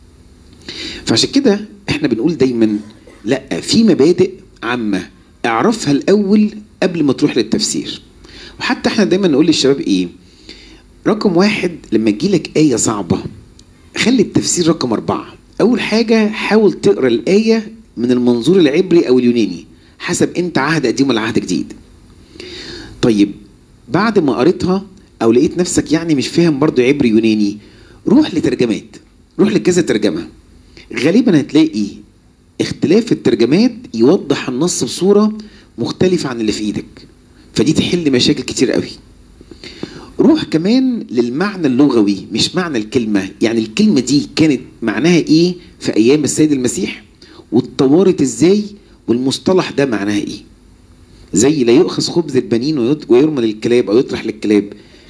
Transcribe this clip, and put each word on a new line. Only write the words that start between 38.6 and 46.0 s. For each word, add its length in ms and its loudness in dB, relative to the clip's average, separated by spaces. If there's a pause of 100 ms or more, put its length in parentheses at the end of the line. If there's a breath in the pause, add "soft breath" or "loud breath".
قوي. 160 -2 (1300 loud breath)
روح 240 4
كمان 640 0
للمعنى 560 -2
اللغوي، 500 2 (160)
مش 240 -4
معنى 220 -4
الكلمة، 500 -2 (140)
يعني 180 0
الكلمة 400 0
دي 360 0
كانت 240 2 (220)
معناها 360 2
إيه 360 2 (260 loud breath)
في 160 -4
أيام 280 2